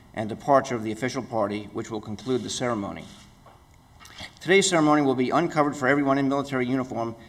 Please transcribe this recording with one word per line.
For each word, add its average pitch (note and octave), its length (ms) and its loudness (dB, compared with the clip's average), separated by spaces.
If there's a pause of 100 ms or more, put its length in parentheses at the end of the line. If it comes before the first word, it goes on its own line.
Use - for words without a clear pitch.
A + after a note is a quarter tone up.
(140)
and A2 120 -4
departure C3 480 2
of A2 100 -6
the A2 60 -4
official B2 320 -6
party, G#2 520 -4
which A2 160 -8
will G#2+ 100 -8
conclude A2+ 420 -4
the G#2 60 -8
ceremony. G2 560 -6 (1400)
Today's F#3+ 300 4
ceremony D3+ 320 4
will C3 120 4
be B2+ 140 2
uncovered D3+ 480 2
for C3 100 -2
everyone C#3 300 4
in C#3 140 2
military C3+ 340 -2
uniform B2 500 -2 (140)